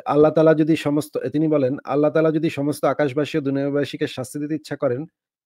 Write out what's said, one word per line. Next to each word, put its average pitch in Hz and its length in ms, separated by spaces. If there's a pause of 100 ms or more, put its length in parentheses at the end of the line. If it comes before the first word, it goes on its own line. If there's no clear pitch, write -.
আল্লাহ 151 260
তাআলা 160 220
যদি 156 220
সমস্ত, 147 420
এ, 127 120
তিনি 156 180
বলেন, 143 360
"আল্লাহ 147 280
তাআলা 160 200
যদি 156 180
সমস্ত 143 360
আকাশবাসী 143 520
ও 151 40
দুনিয়াবাসীকে 139 640
শাস্তি 131 320
দিতে 151 160
ইচ্ছা 151 200
করেন, 139 300 (400)